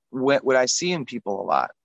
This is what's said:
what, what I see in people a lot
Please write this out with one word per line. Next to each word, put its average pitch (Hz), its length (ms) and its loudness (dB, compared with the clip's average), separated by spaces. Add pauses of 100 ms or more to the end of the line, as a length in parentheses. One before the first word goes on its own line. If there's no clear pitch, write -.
what, 131 340 2
what 131 120 4
I 127 120 4
see 175 240 -2
in 160 140 -4
people 104 360 -6
a 98 40 -8
lot 71 260 0 (140)